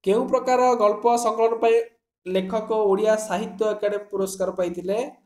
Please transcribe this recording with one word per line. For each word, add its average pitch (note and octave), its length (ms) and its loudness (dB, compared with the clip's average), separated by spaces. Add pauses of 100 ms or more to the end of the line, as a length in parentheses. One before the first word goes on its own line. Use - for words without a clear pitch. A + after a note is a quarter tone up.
କେଉଁ A3+ 260 0
ପ୍ରକାର B3+ 460 2
ଗଳ୍ପ A#3 420 2
ସଂକଳନ A3+ 400 0
ପାଇଁ A3+ 260 4 (440)
ଲେଖକ F#3+ 460 -2
ଓଡ଼ିଆ G#3+ 440 2
ସାହିତ୍ୟ G#3+ 480 -6
ଏକାଡେମୀ G#3 400 -2
ପୁରସ୍କାର F#3+ 460 -4
ପାଇଥିଲେ? F#3 760 -4